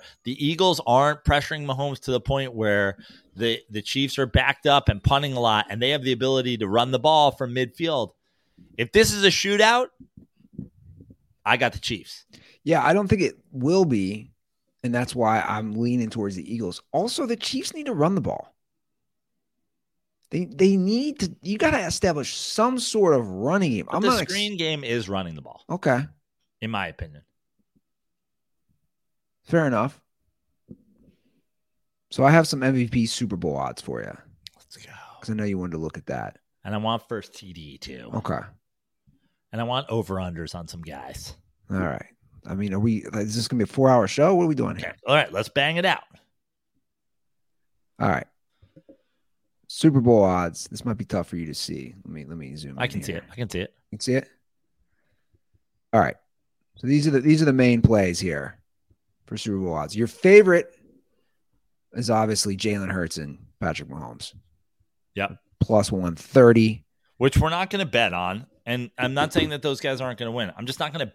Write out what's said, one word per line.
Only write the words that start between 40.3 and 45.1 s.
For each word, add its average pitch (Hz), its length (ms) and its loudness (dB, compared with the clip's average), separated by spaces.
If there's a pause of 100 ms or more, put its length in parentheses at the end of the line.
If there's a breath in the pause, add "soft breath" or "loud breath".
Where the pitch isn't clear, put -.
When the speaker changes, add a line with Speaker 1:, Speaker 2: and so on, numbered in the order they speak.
Speaker 1:
on 85 140 -12
some 85 160 -16
guys. 67 520 -16 (360)
Speaker 2:
All 95 80 -2
right. 73 260 -4 (400)
I - 80 -10
mean, 101 200 -4
are 95 60 -2
we, 110 240 0 (100)
is 107 220 -4
this 113 120 -4
gonna 127 100 -4
be 104 120 0
a - 40 -20
four-hour 127 340 6
show? 165 280 4
What 175 80 4
are 170 40 2
we 156 60 0
doing 113 220 -2
here? - 140 -10
Speaker 1:
Okay. - 80 -16 (100)
All 139 80 4